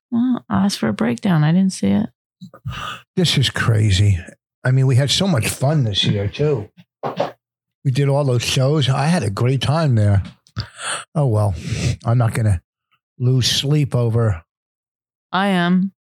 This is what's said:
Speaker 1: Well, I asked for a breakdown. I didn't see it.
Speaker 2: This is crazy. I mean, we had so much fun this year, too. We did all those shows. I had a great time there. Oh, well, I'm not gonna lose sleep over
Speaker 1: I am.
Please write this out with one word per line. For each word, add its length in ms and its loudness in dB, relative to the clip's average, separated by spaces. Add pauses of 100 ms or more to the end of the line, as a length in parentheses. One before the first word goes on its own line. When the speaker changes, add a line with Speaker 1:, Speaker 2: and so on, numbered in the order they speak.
(100)
Speaker 1:
Well, 380 0
I 160 0
asked 140 0
for 100 -2
a 60 0
breakdown. 500 0
I 80 2
didn't 200 2
see 160 -4
it. 200 0 (1080)
Speaker 2:
This 220 2
is 120 2
crazy. 680 2 (460)
I 60 0
mean, 160 2
we 100 2
had 140 2
so 180 0
much 200 0
fun 360 0
this 200 -2
year, 240 0
too. 400 -2 (1160)
We 80 0
did 160 2
all 160 0
those 180 0
shows. 460 0
I 180 0
had 160 2
a 80 -2
great 320 0
time 320 0
there. 280 2 (920)
Oh, 120 2
well, 280 0 (500)
I'm 140 0
not 160 0
gonna 260 0 (580)
lose 300 2
sleep 460 0
over 480 0 (920)
Speaker 1:
I 160 0
am. 520 2